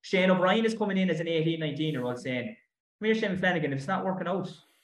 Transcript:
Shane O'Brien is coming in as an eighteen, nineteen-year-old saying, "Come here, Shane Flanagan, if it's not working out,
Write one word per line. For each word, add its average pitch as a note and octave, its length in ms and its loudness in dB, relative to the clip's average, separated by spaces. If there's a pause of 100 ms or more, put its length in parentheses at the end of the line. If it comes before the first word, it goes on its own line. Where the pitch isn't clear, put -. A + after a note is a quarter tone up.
Shane F#3 300 2
O'Brien F#3 340 4
is G#3+ 100 2
coming G3 220 -2
in F#3 120 2
as D#3+ 100 0
an E3+ 80 -2
eighteen, E3 320 0
nineteen-year-old C#3 600 -2
saying, B2+ 260 -4 (540)
"Come G#3 60 -6
here, A3 100 4
Shane G3+ 220 0
Flanagan, F3 360 0
if C3+ 60 -4
it's - 80 -8
not F#3+ 180 -2
working F3+ 220 -4
out, F3+ 240 -2 (320)